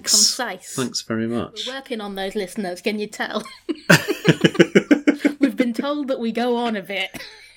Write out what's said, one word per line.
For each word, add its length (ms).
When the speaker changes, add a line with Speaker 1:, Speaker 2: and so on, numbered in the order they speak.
Speaker 1:
concise. 680
Speaker 2:
Thanks 280
very 240
much. 400
Speaker 1:
We're 80
working 260
on 140
those, 220
listeners, 460
can 160
you 100
tell? 400
<laughs> 400
Speaker 2:
<laughs> 0
Speaker 1:
We've 160
been 180
told 340
that 120
we 120
go 240
on 200
a 60
bit. 280